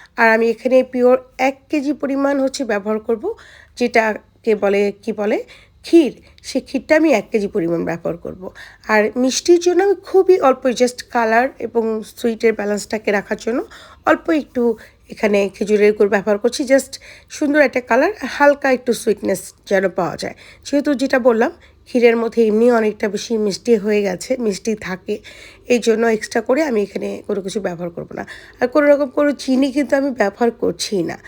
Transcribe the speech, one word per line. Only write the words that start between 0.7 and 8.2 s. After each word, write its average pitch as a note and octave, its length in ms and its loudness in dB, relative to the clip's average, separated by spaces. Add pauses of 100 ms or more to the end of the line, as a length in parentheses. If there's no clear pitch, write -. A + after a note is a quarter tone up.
পিওর B3+ 360 2 (200)
এক C4+ 220 -2 (100)
কেজি D4 220 -2
পরিমাণ C#4 480 -2
হচ্ছে C4+ 240 -2
ব্যবহার G#3+ 340 -4
করব, A#3 360 -6 (420)
যেটাকে A3 800 -2
বলে, G3+ 380 0 (100)
কি A3 100 -6
বলে, G#3 320 -4 (380)
ক্ষীর। D#4 400 2 (200)
সেই - 180 -6
ক্ষীরটা C#4 360 -2
আমি D#4+ 160 4
এক G3+ 200 0
কেজি G3+ 160 -2
পরিমাণ E3+ 360 -2
ব্যবহার E3+ 320 -6
করব। - 340 -14 (380)